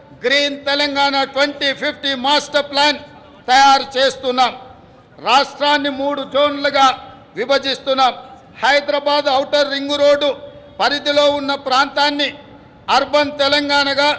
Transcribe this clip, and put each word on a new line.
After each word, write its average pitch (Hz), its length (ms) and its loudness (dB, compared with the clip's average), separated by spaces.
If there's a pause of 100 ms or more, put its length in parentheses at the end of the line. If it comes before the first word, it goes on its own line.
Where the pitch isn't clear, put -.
(240)
గ్రీన్ 285 340 0 (100)
తెలంగాణ 277 480 0 (180)
ట్వంటీ 285 360 -2 (120)
ఫిఫ్టీ 285 300 -4 (140)
మాస్టర్ 285 460 0
ప్లాన్ 277 280 0 (480)
తయారు 269 480 6
చేస్తున్నాం. 254 560 0 (800)
రాష్ట్రాన్ని 285 640 2 (100)
మూడు 277 200 -2 (120)
జోన్లుగా 285 540 2 (520)
విభజిస్తున్నాం. 262 720 0 (500)
హైదరాబాద్ 285 680 0 (100)
ఔటర్ 285 360 0
రింగ్ 277 280 -4
రోడ్డు 285 260 4 (520)
పరిధిలో 285 440 0 (140)
ఉన్న 277 140 -4 (140)
ప్రాంతాన్ని 285 600 0 (680)
అర్బన్ 285 440 0
తెలంగాణగా, 285 760 2